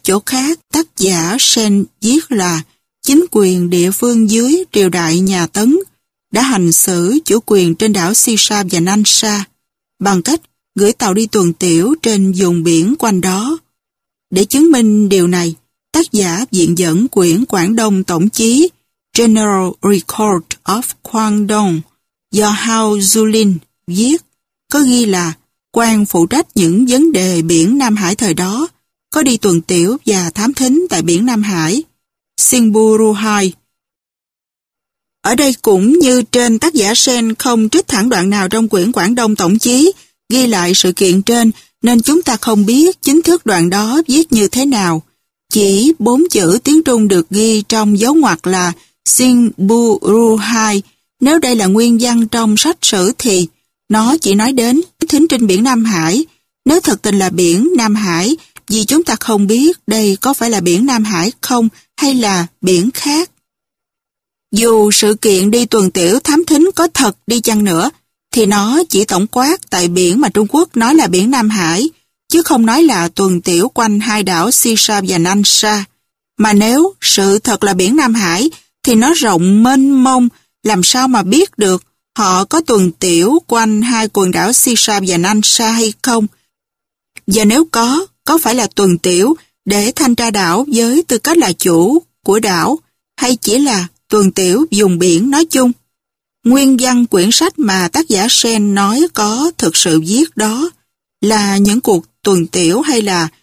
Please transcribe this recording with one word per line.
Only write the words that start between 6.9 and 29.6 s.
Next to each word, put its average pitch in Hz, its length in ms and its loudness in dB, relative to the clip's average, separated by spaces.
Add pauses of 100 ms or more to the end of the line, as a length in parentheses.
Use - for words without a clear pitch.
chủ 208 220 0
quyền 180 280 2
trên 214 180 -2
đảo 190 220 -2
Sisa 208 560 -2
và 170 100 -2
Nan 196 260 0
Sa 208 380 -2 (540)
bằng 185 240 0
cách 302 180 -4 (340)
gửi 202 180 2
tàu 202 220 -4
đi 220 120 0
tuần 180 260 0
tiểu 180 500 0
trên 196 300 0
vùng 175 300 0
biển 170 360 0
quanh 202 220 -2
đó. 202 380 -4 (720)
Để 226 140 0
chứng 302 280 2
minh 214 360 2
điều 185 180 2
này, 175 280 -2 (380)
tác 320 200 -2
giả 196 380 -2
viện 170 280 0
dẫn 180 300 0
quyển 180 360 0
Quảng 196 320 -2
Đông 202 280 0
Tổng 175 240 -2
chí 233 400 2 (500)
General 214 500 2 (140)
Record 202 640 -2 (200)
of 214 180 -4 (200)
Quảng 214 440 -2
Đông 196 340 -2 (520)
do 208 180 0
Hao 220 460 -2
Zulin 214 580 0 (320)
viết, 226 300 0 (560)
có 294 80 0
ghi 247 260 2
là 175 260 -2 (400)
quan 226 320 0
phụ 170 220 0
trách 285 280 -2
những 190 320 2
vấn 277 260 2
đề 180 300 0
biển 170 360 2
Nam 226 180 0
Hải 196 180 -2
thời 190 200 -2
đó 208 340 -4 (460)
có 302 80 0
đi 254 140 0
tuần 175 240 0